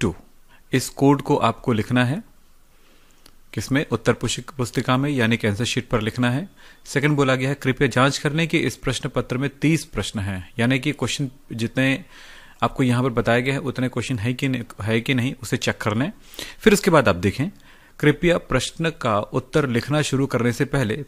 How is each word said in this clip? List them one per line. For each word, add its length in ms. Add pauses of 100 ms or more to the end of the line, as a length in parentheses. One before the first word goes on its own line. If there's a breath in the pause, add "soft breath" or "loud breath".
टू। 140 (580 soft breath)
इस 160
कोड 340
को 140
आपको 360
लिखना 320
है, 180 (1300 soft breath)
किसमें? 380
उत्तर 220
पुस्तिक-, 380
पुस्तिका 460
में, 140
यानी 260
कि 100
आंसर 180
शीट 240
पर 120
लिखना 300
है। 180 (380 loud breath)
सेकंड 300
बोला 180
गया 140
है, 60
"कृपया 340
जांच 300
कर 140
लें 160
कि 100
इस 180
प्रश्न 320
पत्र 300
में 120
तीस 340
प्रश्न 340
हैं", 400
यानी 200
कि 140
क्वेश्चन 380 (220)
जितने 520 (580 loud breath)
आपको 200
यहाँ 200
पर 80
बताए 320
गए 80
हैं 80
उतने 300
क्वेश्चन 300
है 160
कि 140
नहीं, 140 (200)
है 180
कि 140
नहीं, 280
उसे 140
चेक 220
कर 180
लें। 160 (480 loud breath)
फिर 120
उसके 180
बाद 180
आप 80
देखें, 320 (520 soft breath)
"कृपया 380
प्रश्न 520
का 300
उत्तर 480
लिखना 340
शुरू 240
करने 260
से 120
पहले 420